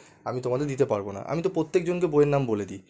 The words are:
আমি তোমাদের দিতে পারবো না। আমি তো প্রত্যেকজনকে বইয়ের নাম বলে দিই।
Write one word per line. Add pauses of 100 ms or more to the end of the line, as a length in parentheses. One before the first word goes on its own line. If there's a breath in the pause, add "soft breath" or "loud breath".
(260 loud breath)
আমি
তোমাদের
দিতে
পারবো
না।
আমি
তো
প্রত্যেকজনকে
বইয়ের
নাম
বলে
দিই।